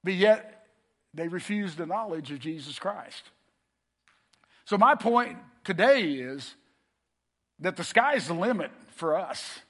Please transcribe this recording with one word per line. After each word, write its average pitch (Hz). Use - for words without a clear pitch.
but 190
yet 214
they 165
refused 180
the 170
knowledge 170
of 143
Jesus 147
Christ. -
So 208
my 254
point 233
today 202
is 131
that 180
the 170
sky's 233
the 170
limit 180
for 156
us. -